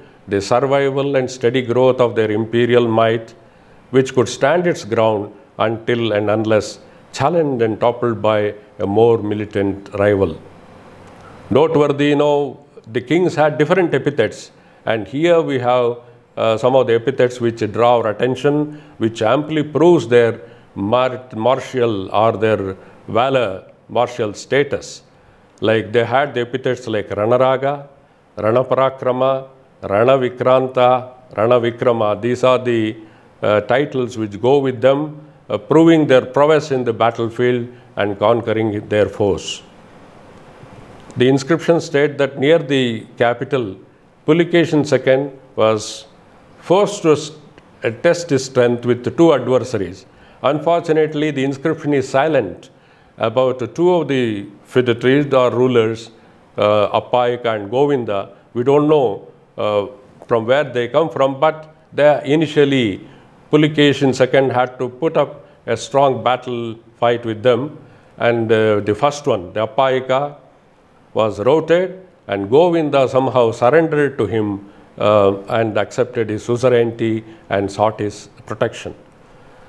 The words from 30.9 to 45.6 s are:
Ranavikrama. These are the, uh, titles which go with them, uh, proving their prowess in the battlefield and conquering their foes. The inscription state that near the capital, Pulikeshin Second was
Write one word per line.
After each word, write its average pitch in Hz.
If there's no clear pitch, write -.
Ranavikrama. 113
These 120
are 127
the, 113
uh, 104
titles 127
which 104
go 127
with 131
them, 139
uh, 107
proving 156
their 127
prowess 147
in 127
the 117
battlefield 117
and 101
conquering 110
their 104
foes. -
The 123
inscription 151
state 143
that 139
near 147
the 131
capital, 120
Pulikeshin 160
Second 135
was 110